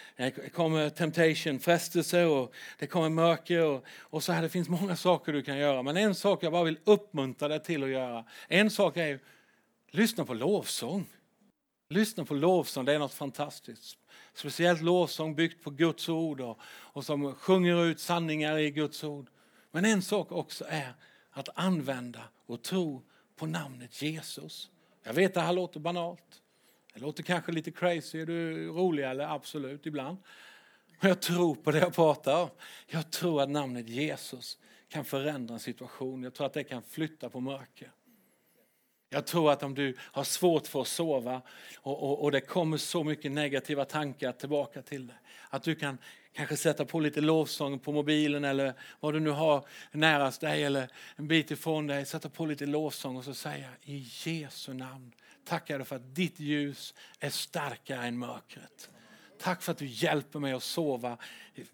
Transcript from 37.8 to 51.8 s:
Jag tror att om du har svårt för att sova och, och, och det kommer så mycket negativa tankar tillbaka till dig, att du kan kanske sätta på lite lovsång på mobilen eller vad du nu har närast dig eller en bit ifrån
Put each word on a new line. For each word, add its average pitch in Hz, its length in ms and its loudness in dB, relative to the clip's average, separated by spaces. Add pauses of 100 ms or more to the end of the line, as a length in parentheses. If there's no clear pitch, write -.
Jag 143 180 -4
tror 156 240 4
att 139 120 2
om 135 120 -6
du 135 240 -2
har - 240 -6
svårt 165 440 2
för 139 140 -2
att 127 60 -4
sova 127 540 -2 (360)
och, - 260 -6
och, 139 200 0
och 147 80 4
det 135 100 2
kommer 160 360 0
så 165 260 -2
mycket 147 280 -2
negativa 139 540 0
tankar 143 460 -4
tillbaka 143 500 -4
till 131 260 -12
dig, 110 80 -20 (340)
att 135 140 -6
du 160 120 0
kan 143 220 -4 (360)
kanske 151 240 -4
sätta 147 280 2
på 165 140 -4
lite 151 220 0
lovsång 151 580 0
på 147 120 -6
mobilen 147 520 2
eller 135 300 0 (260)
vad 151 140 -2
du 156 60 0
nu 156 100 2
har 147 380 2 (240)
närast 151 500 2
dig 151 220 0
eller 135 280 0 (240)
en 151 120 -8
bit 156 240 2
ifrån 156 360 -2